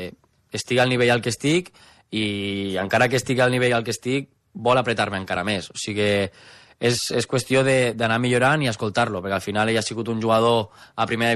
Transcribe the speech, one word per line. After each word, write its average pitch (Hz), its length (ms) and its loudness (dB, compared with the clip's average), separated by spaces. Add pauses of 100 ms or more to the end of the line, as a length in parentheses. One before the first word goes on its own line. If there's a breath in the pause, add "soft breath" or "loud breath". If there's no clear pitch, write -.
(520)
estigui 123 300 0
al 127 80 4
nivell 120 240 4
al 117 80 2
que 120 80 -4
estic, 151 400 0 (420 soft breath)
i 101 680 -4
encara 113 260 2
que 120 140 0
estigui 127 240 -2
al 123 80 2
nivell 123 240 2
al 113 80 -2
que 117 80 -4
estic, 135 380 -4 (220)
vol 123 280 2
apretar-me 101 400 -2
encara 90 260 -4
més. 101 220 -4
O - 80 -18
sigui 104 240 -4
que 104 100 2 (680 loud breath)
és, 120 320 0
és 120 160 -2
qüestió 131 340 0
de, 131 300 2
d'anar 113 260 0
millorant 127 460 2
i 120 80 0
escoltar-lo, 107 480 -2
perquè 98 160 -2
al 92 80 -6
final 107 240 0
ell 113 80 2
ha 110 80 -2
sigut 113 240 -6
un 113 100 -4
jugador 113 520 2 (260 loud breath)
a 113 80 -2
primera 117 300 0